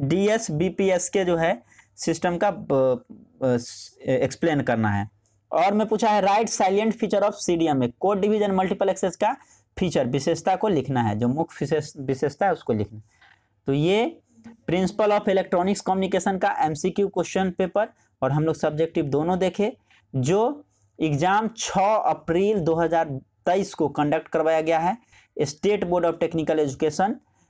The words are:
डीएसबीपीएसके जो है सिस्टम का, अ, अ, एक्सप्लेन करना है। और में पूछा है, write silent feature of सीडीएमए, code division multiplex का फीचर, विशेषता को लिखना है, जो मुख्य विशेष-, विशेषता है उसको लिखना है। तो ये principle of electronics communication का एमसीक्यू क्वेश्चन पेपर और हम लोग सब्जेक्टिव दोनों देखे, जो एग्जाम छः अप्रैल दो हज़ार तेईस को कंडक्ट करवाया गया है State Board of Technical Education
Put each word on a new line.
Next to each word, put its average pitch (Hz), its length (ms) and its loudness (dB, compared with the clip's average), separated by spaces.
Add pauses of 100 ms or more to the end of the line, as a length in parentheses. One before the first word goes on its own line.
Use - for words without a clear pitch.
डीएसबीपीएसके 185 1200 0
जो 175 120 2
है 170 260 0 (320)
सिस्टम 175 480 -2
का, 208 40 4
अ, 196 40 2
अ, 107 120 -10 (1500)
एक्सप्लेन 135 520 0
करना 113 280 0
है। 104 200 -2 (420)
और 185 220 2
में 214 140 0
पूछा 214 220 0
है, 208 140 2
write 214 380 2
silent 202 300 2
feature 202 320 0
of 208 100 2
सीडीएमए, 151 600 0 (120)
code 202 200 0
division 208 360 0
multiplex 190 540 -2
का 226 220 -2 (420)
फीचर, 156 280 0
विशेषता 165 480 0
को 196 120 -2
लिखना 139 340 0
है, 107 180 0
जो 120 80 0
मुख्य 151 340 -2
विशेष-, 151 360 -4
विशेषता 139 480 -2
है 185 80 2
उसको 135 200 -4
लिखना 107 240 -4
है। 107 60 -18 (600)
तो 139 80 -2
ये 196 460 0 (500)
principle 185 300 0
of 208 120 4
electronics 190 480 2
communication 190 840 -2
का 202 180 0
एमसीक्यू 156 480 0
क्वेश्चन 190 440 0
पेपर 196 420 -2 (280)
और 131 100 2
हम 151 120 2
लोग 156 120 0
सब्जेक्टिव 160 500 0
दोनों 156 340 0
देखे, 202 380 -2 (380)
जो 208 480 0 (380)
एग्जाम 180 560 2
छः 202 380 0
अप्रैल 185 640 0
दो 160 160 2
हज़ार 160 440 0 (260)
तेईस 190 280 0
को 147 160 0
कंडक्ट 147 380 -2
करवाया 160 340 2
गया 160 180 2
है 180 180 0 (440)
State - 220 -4
Board 180 420 0
of - 0 -
Technical 160 520 0
Education 151 560 0 (360)